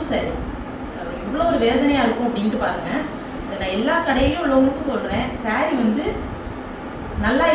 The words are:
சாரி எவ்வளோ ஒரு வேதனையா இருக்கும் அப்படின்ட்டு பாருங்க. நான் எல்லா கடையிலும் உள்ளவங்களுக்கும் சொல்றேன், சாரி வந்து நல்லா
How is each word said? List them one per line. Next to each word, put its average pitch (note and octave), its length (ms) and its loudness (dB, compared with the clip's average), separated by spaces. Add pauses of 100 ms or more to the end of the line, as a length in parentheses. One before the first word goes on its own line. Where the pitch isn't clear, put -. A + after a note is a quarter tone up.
சாரி - 240 -2 (960)
எவ்வளோ C#4 260 0
ஒரு C4 140 4
வேதனையா B3+ 400 4
இருக்கும் A#3 240 2
அப்படின்ட்டு G#3+ 340 0
பாருங்க. F3 280 -2 (600)
நான் F#3+ 260 -2
எல்லா C4 180 2 (120)
கடையிலும் C#4 380 2
உள்ளவங்களுக்கும் C4+ 460 4
சொல்றேன், G#3+ 360 -2 (180)
சாரி C4+ 280 0 (100)
வந்து A3 220 2 (1200)
நல்லா C4 300 4